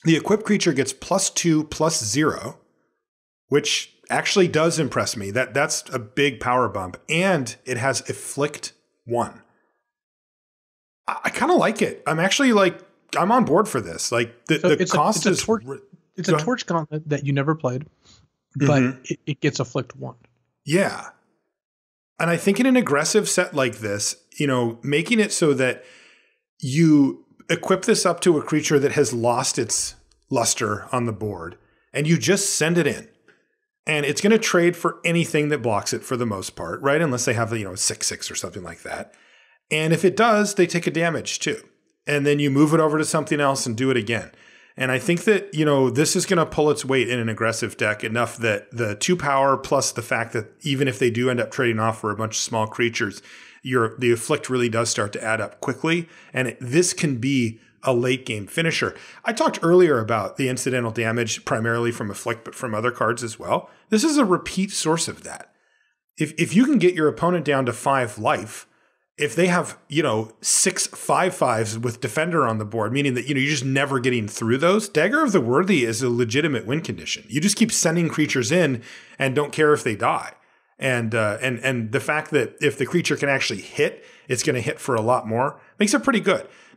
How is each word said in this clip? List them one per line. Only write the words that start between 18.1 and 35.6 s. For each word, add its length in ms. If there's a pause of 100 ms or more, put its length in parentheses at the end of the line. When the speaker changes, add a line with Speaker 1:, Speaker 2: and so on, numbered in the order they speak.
Speaker 2:
but 260
Speaker 1:
Mm-hmm. 220
Speaker 2:
it, 220
it 140
gets 200
Afflict 360
one. 200 (480)
Speaker 1:
Yeah. 420 (1120)
And 120
I 60
think 240
in 60
an 100
aggressive 520
set 260
like 240
this, 380 (220)
you 80
know, 360
making 380
it 120
so 220
that 300 (760)
you 640 (260)
equip 320
this 240
up 140
to 180
a 40
creature 360
that 140
has 200
lost 460
its 360 (360)
luster 600
on 140
the 60
board, 440 (360)
and 140
you 120
just 360
send 240
it 80
in. 220 (800)
And 180
it's 160
gonna 180
trade 380
for 280
anything 460
that 120